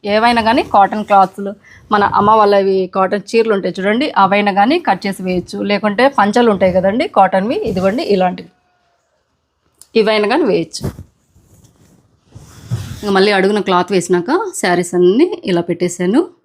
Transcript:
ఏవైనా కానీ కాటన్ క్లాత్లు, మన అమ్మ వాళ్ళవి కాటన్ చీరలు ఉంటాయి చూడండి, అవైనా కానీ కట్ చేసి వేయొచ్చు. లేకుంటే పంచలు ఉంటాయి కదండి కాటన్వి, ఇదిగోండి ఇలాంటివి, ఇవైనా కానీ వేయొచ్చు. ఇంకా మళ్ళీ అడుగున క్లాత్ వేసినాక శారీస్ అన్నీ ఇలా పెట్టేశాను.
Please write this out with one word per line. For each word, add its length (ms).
ఏవైనా 440
కానీ 140
కాటన్ 360
క్లాత్లు, 420
మన 100
అమ్మ 200
వాళ్ళవి 360
కాటన్ 340
చీరలు 260
ఉంటాయి 220
చూడండి, 300
అవైనా 360
కానీ 160
కట్ 180
చేసి 220
వేయొచ్చు. 300
లేకుంటే 320
పంచలు 360
ఉంటాయి 240
కదండి 300
కాటన్వి, 400
ఇదిగోండి 340
ఇలాంటివి, 360
ఇవైనా 320
కానీ 180
వేయొచ్చు. 320
ఇంకా 180
మళ్ళీ 200
అడుగున 220
క్లాత్ 260
వేసినాక 360
శారీస్ 380
అన్నీ 300
ఇలా 180
పెట్టేశాను. 520